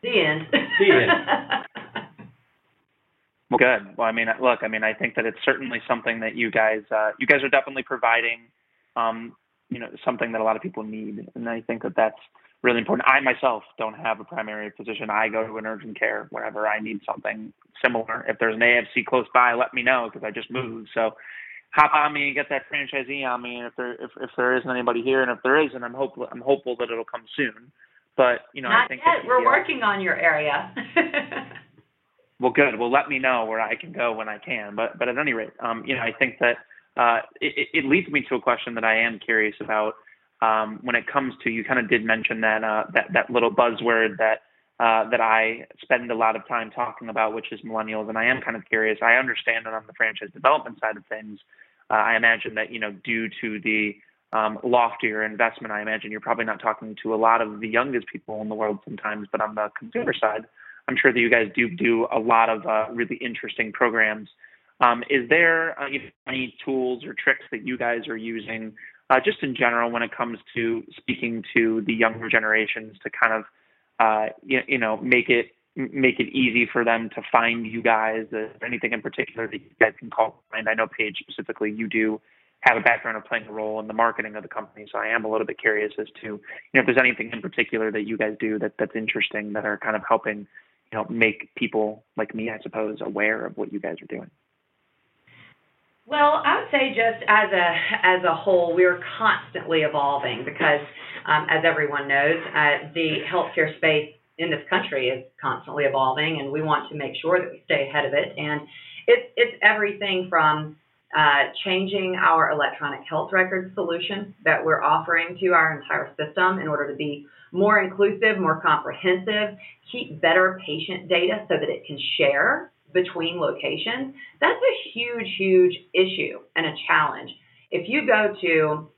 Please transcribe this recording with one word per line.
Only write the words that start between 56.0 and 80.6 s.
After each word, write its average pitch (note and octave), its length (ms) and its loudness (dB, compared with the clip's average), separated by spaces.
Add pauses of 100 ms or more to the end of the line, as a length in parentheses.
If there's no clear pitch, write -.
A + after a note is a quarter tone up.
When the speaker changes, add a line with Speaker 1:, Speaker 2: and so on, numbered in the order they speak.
Speaker 3:
you're G#2+ 120 -8
probably A#2 240 -2
not G#2+ 140 -4
talking A2 440 -4
to A2 100 -2
a A2 40 0
lot A2+ 220 6
of G#2+ 200 -4
the A2 80 -8
youngest A#2 400 -2
people - 340 -10
in G#2+ 80 -8
the G#2+ 60 -6
world G#2+ 280 -2
sometimes, G#2+ 480 -8
but G#2+ 100 -2
on G#2+ 120 -2
the G#2+ 240 -2
consumer B2+ 420 -4
side, A2 260 0 (420)
I'm C3 120 -2
sure C3 140 6
that B2 60 2
you A#2 100 4
guys A2+ 260 4
do A#2 140 0
do A2+ 420 2
a B2+ 60 0
lot A2+ 320 4
of, A2 160 -2
uh, A2 260 0
really A#2 260 -4
interesting A2+ 540 -6
programs. G#2+ 560 2 (540)
Um, A#2+ 300 6
is B2 180 0
there, E3 500 4
uh, C#3 80 -8
you C3+ 120 -6
know, G#2 60 -14 (220)
any B2+ 280 -6 (100)
tools B2+ 400 -2
or G2 80 -12
tricks - 380 0
that A2+ 140 -8
you B2+ 120 -4
guys A#2 300 -4
are A2+ 100 -8
using, A2 560 -10 (380)
uh, C3 120 8
just G#3+ 200 -2
in C3+ 120 -4
general A#2 360 2
when A#2 100 -2
it A2+ 100 -4
comes A#2 280 -6 (160)
to A2+ 280 -2 (140)
speaking A2+ 460 -6 (120)
to A2+ 260 4
the G#2+ 120 -2
younger A2+ 360 2
generations A2 760 0
to A2 80 -6
kind A#2 200 2
of, A2 120 0 (560)
uh, G#2+ 340 4 (100)
you, C3+ 240 0
you C3 120 0
know, A2 180 0
make B2 320 2
it, A#2+ 220 4 (260)
m-, C3 160 -6
make C3 260 2
it G#2+ 100 -2
easy A#2+ 440 2
for A#2+ 100 0
them A2+ 300 0
to A2 80 -10 (100)
find A#2 360 2
you A2+ 160 -8
guys? A2 400 2
Is A2 80 -14
there A2 340 -8
anything A#2+ 260 -2
in A2 120 -2
particular - 440 -6
that G#2 140 -10
you - 80 -20 (100)
guys A2 200 4
can A#2 100 -14
call - 220 2
to - 60 -20 (140)
mind? A2 160 -6